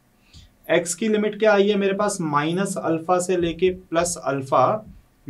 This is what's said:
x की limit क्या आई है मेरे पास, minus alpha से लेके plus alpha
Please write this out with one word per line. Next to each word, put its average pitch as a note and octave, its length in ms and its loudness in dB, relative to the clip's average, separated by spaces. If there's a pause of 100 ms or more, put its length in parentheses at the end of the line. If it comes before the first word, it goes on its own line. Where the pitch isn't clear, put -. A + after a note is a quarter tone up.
(720)
x E3+ 220 0
की A3 140 -2
limit G#3+ 300 0
क्या G#3+ 160 4
आई G3 140 4
है G#3 100 2
मेरे G3 160 0
पास, G3+ 280 -2
minus D#3+ 560 -2
alpha E3 420 0
से F#3 160 0
लेके E3+ 340 0
plus E3+ 480 -2
alpha C#3 680 0 (460)